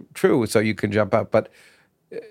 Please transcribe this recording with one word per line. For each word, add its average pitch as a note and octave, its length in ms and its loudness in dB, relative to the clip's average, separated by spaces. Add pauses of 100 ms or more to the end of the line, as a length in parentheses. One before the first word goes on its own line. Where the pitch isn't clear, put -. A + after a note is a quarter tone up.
(140)
true, D#3+ 320 2
so A2 140 0
you G#2+ 160 0
can G#2 160 -4
jump G2+ 220 0
up, G#2+ 180 0
but, A2 180 0 (640)
uh, - 40 -14 (140)